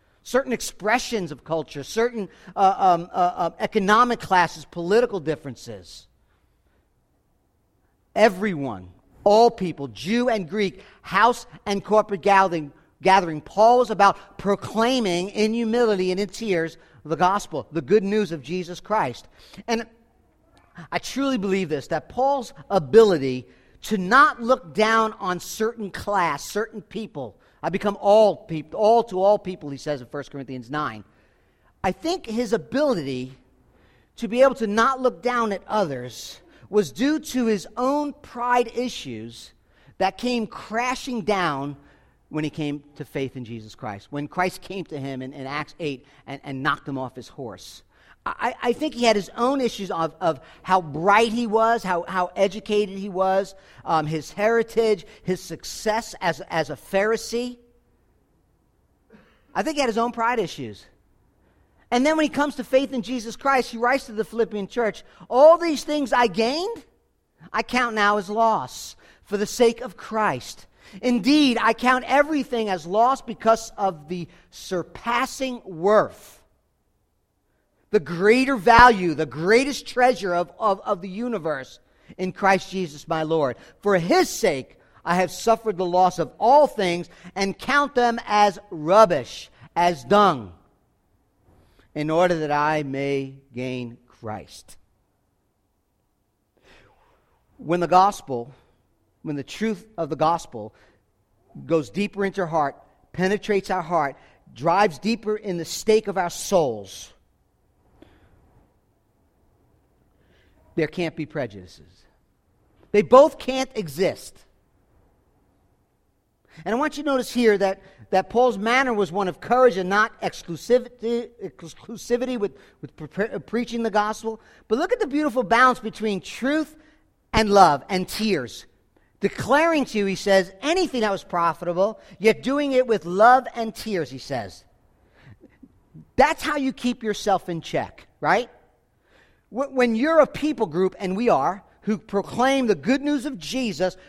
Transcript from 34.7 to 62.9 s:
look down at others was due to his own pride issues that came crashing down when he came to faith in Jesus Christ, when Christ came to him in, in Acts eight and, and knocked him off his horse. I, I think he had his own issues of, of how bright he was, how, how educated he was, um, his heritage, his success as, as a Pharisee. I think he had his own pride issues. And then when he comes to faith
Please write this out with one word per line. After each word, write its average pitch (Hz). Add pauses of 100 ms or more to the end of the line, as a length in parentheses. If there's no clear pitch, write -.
look 247
down 233
at 185
others 139 (280)
was 190
due 285
to 254
his 208 (100)
own 285
pride 247
issues 120 (440)
that 190
came 240
crashing 247
down 147 (520)
when 156
he 147
came 147 (120)
to 151
faith 135
in 127
Jesus 110
Christ, 101
when 143
Christ 180
came 190
to 151
him 131
in, 131
in 135
Acts 147
eight 143 (220)
and, 139
and 135
knocked 147
him 139
off 131
his 120
horse. - (420)
I, 233
I 240
think 294
he 240
had 220
his 202
own 262
issues 202
of, 165
of 160 (200)
how 185
bright 196
he 233
was, 220
how, 180
how 180
educated 202
he 202
was, 190 (280)
um, 160
his 156
heritage, 220 (160)
his 180
success -
as, 165 (120)
as 160
a 156
Pharisee. 226 (2000)
I 190
think 294
he 285
had 254
his 208
own 233
pride 233
issues. 131 (1080)
And 254
then 311
when 311
he -
comes 285
to 254
faith 269